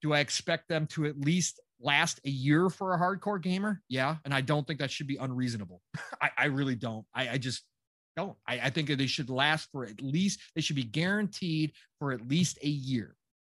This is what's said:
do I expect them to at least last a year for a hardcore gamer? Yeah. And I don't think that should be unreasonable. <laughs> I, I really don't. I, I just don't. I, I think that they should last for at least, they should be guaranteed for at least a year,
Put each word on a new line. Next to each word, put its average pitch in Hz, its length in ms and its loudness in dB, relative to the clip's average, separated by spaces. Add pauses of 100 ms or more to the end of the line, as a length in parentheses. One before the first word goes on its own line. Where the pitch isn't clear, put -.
do 151 100 2
I 147 80 6
expect - 480 -2
them 156 200 0
to 151 180 0
at 143 120 -4
least 156 400 2 (220)
last 143 460 2
a 139 40 0
year 147 380 4
for 185 240 -2
a 170 60 2
hardcore 190 420 0
gamer? 190 480 -2
Yeah. 131 280 0 (100)
And 139 80 0
I 135 80 2
don't 147 240 2
think 147 140 -4
that 139 100 -2
should 147 160 -6
be 139 100 -4
unreasonable. 120 640 -4 (200)
<laughs> - 200 -14
I, 143 160 2
I 131 100 2
really 135 300 2
don't. 113 380 -6
I, 123 160 -2
I 131 80 -2
just 127 240 -4 (520)
don't. 180 220 -6 (100)
I, 123 180 -2
I 135 60 2
think 151 180 0
that 147 100 2
they 135 80 2
should 127 240 -4
last 143 420 2
for 127 140 -6
at 104 160 -12
least, 165 360 0 (160)
they 165 60 0
should 151 160 -2
be 127 80 0
guaranteed 165 880 0 (260)
for 139 140 -2
at 120 160 -6
least 165 340 2
a 147 60 -2
year, 131 480 -2 (280)